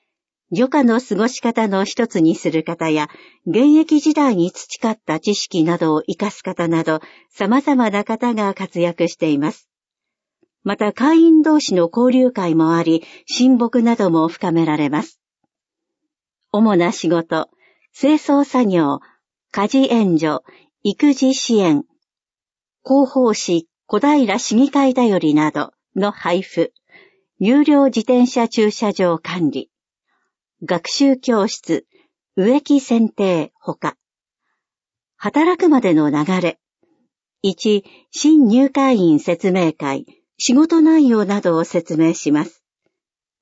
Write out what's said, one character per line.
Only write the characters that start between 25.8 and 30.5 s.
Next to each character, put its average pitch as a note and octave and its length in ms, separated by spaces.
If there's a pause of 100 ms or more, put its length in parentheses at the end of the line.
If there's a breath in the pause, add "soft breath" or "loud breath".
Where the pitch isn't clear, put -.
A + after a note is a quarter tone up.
の G3 160
配 F3 320
布、 - 300 (680 soft breath)
有 B3 240
料 C#4+ 240
自 A#3 140
転 B3 260
車 A#3 220
駐 G#3+ 220
車 G#3 220
場 F3 260
管 E3 320
理、 C3+ 200 (920)